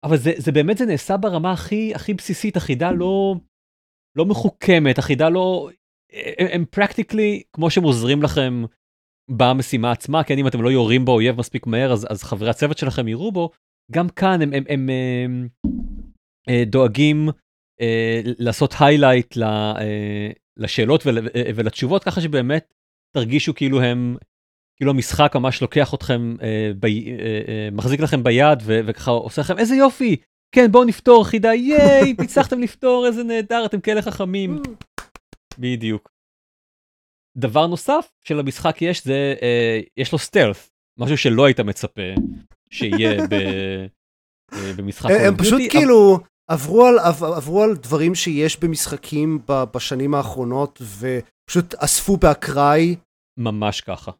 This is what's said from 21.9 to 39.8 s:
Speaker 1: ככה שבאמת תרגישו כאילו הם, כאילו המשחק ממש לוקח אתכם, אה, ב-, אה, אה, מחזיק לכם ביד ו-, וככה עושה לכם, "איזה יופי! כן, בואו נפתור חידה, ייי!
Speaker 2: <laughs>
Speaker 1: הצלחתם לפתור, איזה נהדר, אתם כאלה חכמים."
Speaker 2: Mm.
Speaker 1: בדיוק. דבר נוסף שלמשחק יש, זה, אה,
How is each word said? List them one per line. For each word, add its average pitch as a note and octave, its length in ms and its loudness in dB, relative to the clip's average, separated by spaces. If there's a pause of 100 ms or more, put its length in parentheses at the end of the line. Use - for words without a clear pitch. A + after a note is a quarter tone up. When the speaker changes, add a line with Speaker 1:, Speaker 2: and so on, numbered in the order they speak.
Speaker 1:
ככה F#3 160 -4
שבאמת D3 540 -2 (420)
תרגישו C3+ 380 0
כאילו C3+ 280 0
הם, B2 340 -2 (600)
כאילו C#3 140 0
המשחק C#3 440 2
ממש C3 280 -2
לוקח C#3 320 0
אתכם, A#2+ 480 -4
אה, A2 280 -2 (100)
ב-, A#2 60 -4
אה, A2 40 0 (580)
אה, G#2+ 240 -6
מחזיק B2 280 -2
לכם D3+ 220 0
ביד B2+ 400 4
ו-, A2 240 0
וככה A2+ 240 -6
עושה A#2 300 -2
לכם, F3 180 -4
"איזה A3+ 180 2
יופי! B3+ 400 2 (380)
כן, A#3+ 180 6
בואו B3 120 8
נפתור A#3 420 6
חידה, A3+ 280 2
ייי! C#4 600 4
Speaker 2:
<laughs> C4 80 -4
Speaker 1:
הצלחתם C4 360 0
לפתור, B3 460 0
איזה A#3+ 180 -2
נהדר, A3+ 420 -2
אתם G3+ 140 -4
כאלה G#3+ 220 -2
חכמים." G3 640 -6
Speaker 2:
Mm. A3+ 200 -16 (720)
Speaker 1:
בדיוק. A#2 520 -6 (1300)
דבר C3 280 0
נוסף C4+ 460 -4 (120)
שלמשחק D3 580 -4
יש, E3+ 220 -4
זה, C#3 380 -2
אה, A#2 380 0 (160)